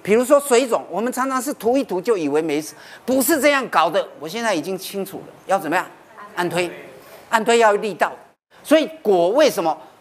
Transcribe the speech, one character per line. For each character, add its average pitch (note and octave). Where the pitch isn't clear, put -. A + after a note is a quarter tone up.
比 F#3
如 A#3+
说 C#4+
水 C4
肿， A3+
我 F3
们 A#3+
常 C4
常 C4
是 C4
涂 A#3+
一 C4
涂 F#3
就 G#3+
以 D3+
为 D3+
没 D#3
事， D#3
不 C4
是 D4+
这 C#4+
样 C4+
搞 E3+
的。 F3
我 D3+
现 A#3
在 A3
已 D#3+
经 F3+
清 G3
楚 C#3+
了， -
要 F#3+
怎 D3+
么 F3
样？ F3
按 F3
推， F3
按 A3
推 A#3
要 A3
力 G3
道。 E3+
所 D4
以 D4
果 F#3
为 C#4
什 F#3+
么 D#3+